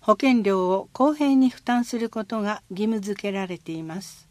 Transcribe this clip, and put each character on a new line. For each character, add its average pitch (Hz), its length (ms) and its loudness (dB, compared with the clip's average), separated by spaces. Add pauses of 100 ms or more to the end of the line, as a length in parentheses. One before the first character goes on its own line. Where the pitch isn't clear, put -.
保 - 120 4
険 240 300 4
料 190 280 2
を 190 220 0
公 294 220 2
平 285 200 2
に 262 160 6
負 - 120 -20
担 240 220 0
す 240 140 -6
る 226 100 -4
こ 220 160 -6
と 220 160 -6
が 208 300 -4
義 190 120 -6
務 220 180 -2
付 196 200 -8
け 202 120 -4
ら 196 140 -4
れ 180 120 -10
て - 140 -12
い 160 100 -8
ま 160 180 -10
す。 - 300 -20